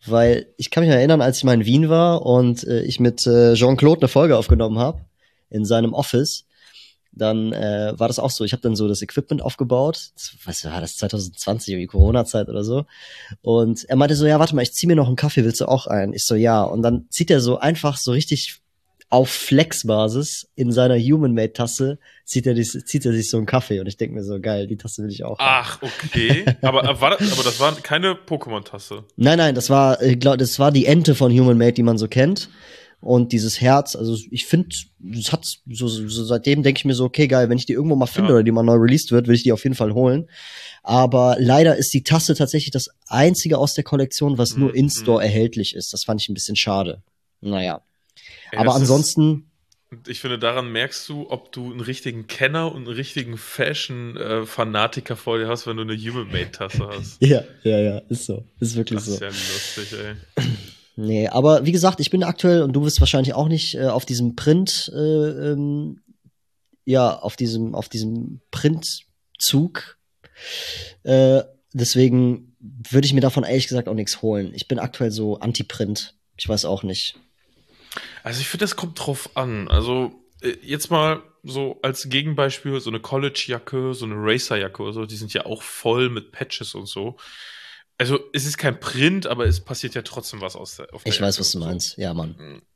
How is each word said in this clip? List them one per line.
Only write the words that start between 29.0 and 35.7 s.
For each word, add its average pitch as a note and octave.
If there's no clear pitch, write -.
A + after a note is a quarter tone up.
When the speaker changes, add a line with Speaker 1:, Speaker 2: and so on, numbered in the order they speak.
Speaker 1:
Nein, D3
nein, D#3
das A#2+
war, C3+
äh, B2+
glaub, B2+
das B2+
war C#3
die C3+
Ente D#3
von B2+
Human B2
Made, A#2
die A#2+
man A#2
so G#2+
kennt. D3
Und B2
dieses A2
Herz, C3+
also A2+
ich -
find, -
es A2+
hat -
so, A#2+